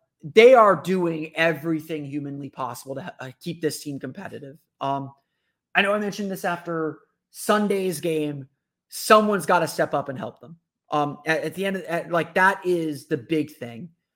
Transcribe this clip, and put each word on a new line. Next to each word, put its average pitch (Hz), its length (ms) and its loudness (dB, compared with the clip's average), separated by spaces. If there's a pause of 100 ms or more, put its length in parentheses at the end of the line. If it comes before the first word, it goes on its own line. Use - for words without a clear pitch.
(220)
they 220 320 10
are 208 220 8
doing 165 580 -2
everything 160 680 -2
humanly 139 460 -10
possible 131 460 -10
to, - 240 -12
uh, 131 100 -14 (100)
keep 170 220 -10
this 147 200 -2
team 139 160 -10
competitive. 131 600 -14 (240)
Um, 139 300 -6 (640)
I 180 60 2
know 196 140 2
I 214 40 0
mentioned 202 320 -6
this 190 140 -8
after 165 540 -6 (320)
Sunday's 196 720 0
game. 147 480 -4 (420)
Someone's 208 560 4
gotta 170 200 2
step 156 280 -2
up 139 160 -4
and 127 80 -8
help 113 220 -12
them. 160 180 -20 (320)
Um, 143 360 -2
at, 156 160 0
at 156 120 -6
the 185 100 -4
end 190 120 -2
of, 170 80 -8
at, 165 260 -6
like, 165 240 -2
that 190 300 4
is 160 420 -2
the 160 100 -2
big 151 360 -2
thing. 117 360 -14 (280)